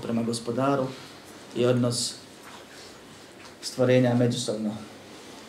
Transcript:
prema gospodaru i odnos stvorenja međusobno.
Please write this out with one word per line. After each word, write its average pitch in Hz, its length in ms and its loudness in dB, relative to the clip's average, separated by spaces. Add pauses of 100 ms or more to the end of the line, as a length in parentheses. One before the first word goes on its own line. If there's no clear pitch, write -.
prema 117 200 0
gospodaru 127 640 2 (680)
i 120 100 2
odnos 123 480 2 (1500)
stvorenja 127 520 4
međusobno. 110 640 2 (720)